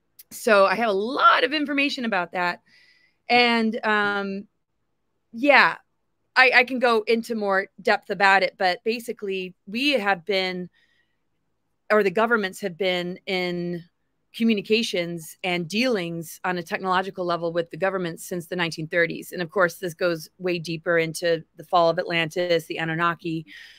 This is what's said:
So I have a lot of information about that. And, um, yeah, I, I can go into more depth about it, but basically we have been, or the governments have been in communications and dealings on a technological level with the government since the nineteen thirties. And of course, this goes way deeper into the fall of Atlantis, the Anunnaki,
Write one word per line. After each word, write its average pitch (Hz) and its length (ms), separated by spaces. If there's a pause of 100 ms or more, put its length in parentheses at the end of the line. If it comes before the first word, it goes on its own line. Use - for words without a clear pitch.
(300)
So 202 360
I 185 80
have 226 160
a - 20
lot 254 520
of 262 100
information 277 500
about 185 280
that. 175 280 (680)
And, 233 560
um, 202 600 (840)
yeah, 233 440 (600)
I, 254 200
I 247 80
can 254 140
go 226 280
into 233 280
more 196 340 (120)
depth 208 300
about 196 320
it, - 160
but 180 260
basically 202 680 (120)
we 254 260
have 196 340
been, 185 420 (1200)
or 214 120
the 196 80
governments 214 500
have 185 160
been 180 480
in 175 600 (500)
communications 202 1080
and 175 240
dealings 175 800
on 180 140
a 170 40
technological 190 640
level 170 260
with 165 200
the 165 80
government 185 420
since 175 260
the - 80
nineteen 170 320
thirties. 165 460
And - 80
of 170 100
course, 175 260
this 170 180
goes 170 340 (100)
way 180 200
deeper 165 400
into 165 440 (140)
the 156 80
fall 170 240
of 165 100
Atlantis, 170 680
the 156 120
Anunnaki, 165 680 (320)